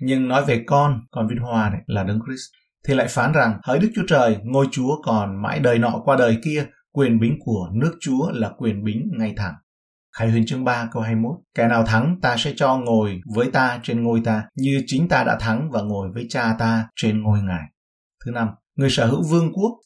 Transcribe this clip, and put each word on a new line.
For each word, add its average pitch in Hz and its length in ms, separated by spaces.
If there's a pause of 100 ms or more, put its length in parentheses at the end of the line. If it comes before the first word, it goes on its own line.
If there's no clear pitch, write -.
Nhưng 131 260
nói 139 180
về 120 220
con, 143 320 (120)
con 113 160
viết 113 140
hoa 113 280
này - 160
là 101 180
đấng 104 220
Christ, - 160 (460)
thì 139 60
lại 127 140
phán - 240
rằng: 120 320
"Hỡi 135 160
Đức 220 160
Chúa 190 120
Trời, 120 360
ngôi 135 280
Chúa 135 320
còn 101 380
mãi - 180
đời 120 200
nọ 104 120 (140)
qua 135 120
đời 113 260
kia, 151 220 (260)
quyền 120 280
bính 113 260
của 95 280
nước 143 260
Chúa 139 320
là 110 260
quyền 104 260
bính 113 340
ngay 110 200
thẳng." 92 160 (640)
Khải 113 140
Huyền 113 140
chương 131 180
ba 120 280
câu 117 120
hai 113 120
mươi 110 60
mốt, 123 180 (160)
"Kẻ 117 120
nào 117 180
thắng, 123 360
ta 123 160
sẽ 139 180
cho 131 220
ngồi 107 440 (140)
với 123 160
ta 123 320
trên 117 200
ngôi 117 220
ta, 110 180 (120)
như 135 320
chính 147 200
ta 135 160
đã 117 160
thắng 113 320
và 110 100
ngồi 98 320
với 117 160
cha 117 300
ta 113 360
trên 107 260
ngôi 104 200
Ngài." 90 220 (640)
Thứ 120 60
năm, 117 160 (280)
người 135 140
sở 127 160
hữu 147 240
vương 165 240
quốc, 208 180 (140)